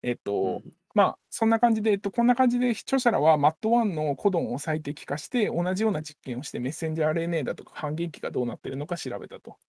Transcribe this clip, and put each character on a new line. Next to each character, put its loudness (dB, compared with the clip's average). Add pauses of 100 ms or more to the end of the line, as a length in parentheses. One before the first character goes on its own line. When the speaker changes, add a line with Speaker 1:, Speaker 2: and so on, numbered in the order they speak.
Speaker 1:
え -2
っ -2
と、 -2
Speaker 2:
う -16
ん。 -20 (220)
Speaker 1:
ま 6
あ、 0 (120)
そ -2
ん 4
な 2
感 4
じ -2
で、 2
え 4
っ -2
と、 -4
こ 0
ん 4
な 6
感 4
じ 2
で、 2
著 -2
者 4
ら 2
は 6
マ 4
ッ -14
ト 0
ワ 4
ン 0
の -2
コ 2
ド 2
ン -2
を -4
最 -2
適 -8
化 -6
し -14
て、 0
同 0
じ -2
よ 2
う -2
な -2
実 -16
験 -6
を -8
し -10
て、 -6
メ -2
ッ -10
セ -4
ン -4
ジ 0
ャ 2
ー 2
ア 2
ー 0
ル -2
エ -2
ヌ -2
エ 0
ー -4
だ -4
と -14
か、 -20
半 -4
減 -4
期 -18
が -4
ど -2
う 0
な -4
っ -14
て -10
る -6
の -6
か -4
調 -8
べ -10
た -14
と。 -18 (100)